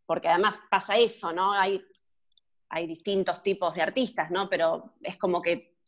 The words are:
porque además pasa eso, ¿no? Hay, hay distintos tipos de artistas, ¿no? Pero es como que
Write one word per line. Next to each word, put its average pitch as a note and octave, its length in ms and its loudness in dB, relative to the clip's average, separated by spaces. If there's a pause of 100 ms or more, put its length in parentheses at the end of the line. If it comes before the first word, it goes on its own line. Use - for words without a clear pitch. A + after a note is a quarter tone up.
porque E3 220 -2
además G3 320 2 (100)
pasa G3 260 2
eso, G#3+ 360 2
¿no? F#3 200 0
Hay, G3 320 0 (840)
hay E3 160 -4
distintos F3+ 560 -2
tipos F#3 320 0
de E3+ 80 -2
artistas, D#3+ 480 -2
¿no? F#3 180 -2
Pero E3 540 -2
es - 160 -10
como F3 240 0
que - 340 -4 (120)